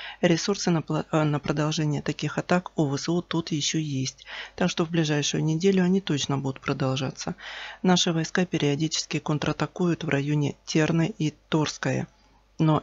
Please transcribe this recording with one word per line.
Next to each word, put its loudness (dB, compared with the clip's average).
ресурсы 2
на 4
пла-, -4
э, 2
на 2
продолжение -2
таких -4
атак 0
у 2
В 0
С -6
У 2
тут -4
ещё -2
есть. -4
Так 0
что 0
в -8
ближайшую 0
неделю 2
они 4
точно -2
будут -4
продолжаться. -2
Наши 4
войска 0
периодически 0
контратакуют -2
в -4
районе 0
Терны 2
и 0
Торская. 0
Но 4